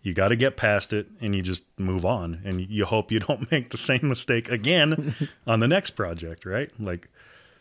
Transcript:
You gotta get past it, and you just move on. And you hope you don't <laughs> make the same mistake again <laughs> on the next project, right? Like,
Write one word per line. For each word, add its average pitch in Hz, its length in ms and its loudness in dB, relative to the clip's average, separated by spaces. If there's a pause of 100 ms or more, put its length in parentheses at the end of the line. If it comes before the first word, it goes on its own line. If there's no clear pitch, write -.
You 98 120 -4
gotta 98 200 4
get 127 220 2
past 104 360 2
it, 104 140 -2 (140)
and 104 140 -2
you 95 80 0
just 90 200 -4 (160)
move 92 260 0
on. 90 400 -2
And 92 160 -4
you 101 240 -2
hope 107 280 0
you 110 80 2
don't 127 300 -2
<laughs> - 20 4
make 139 180 0
the 120 80 -6
same 131 300 0
mistake 120 420 0
again 151 640 2 (180)
<laughs> - 140 -14
on 113 140 4
the 117 80 4
next 185 220 2
project, 82 540 -6
right? 113 260 -4 (100)
Like, 90 280 -6 (520)